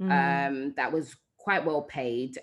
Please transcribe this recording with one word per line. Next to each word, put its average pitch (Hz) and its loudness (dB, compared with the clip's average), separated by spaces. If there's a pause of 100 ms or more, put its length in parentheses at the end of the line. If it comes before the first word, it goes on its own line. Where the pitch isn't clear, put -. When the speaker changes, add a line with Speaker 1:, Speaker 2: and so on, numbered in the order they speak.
Speaker 1:
Mm. 185 0 (360)
Speaker 2:
um, 139 -2
that 131 -2
was 156 -2 (220)
quite 190 0
well 151 0
paid, 127 -4